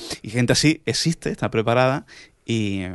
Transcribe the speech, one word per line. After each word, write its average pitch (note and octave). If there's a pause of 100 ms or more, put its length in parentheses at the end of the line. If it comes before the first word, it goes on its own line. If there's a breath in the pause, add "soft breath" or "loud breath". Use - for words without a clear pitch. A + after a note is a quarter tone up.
(220 loud breath)
Y -
gente A#2+
así D3+
existe, -
está -
preparada B2 (380 loud breath)
y G#2 (120)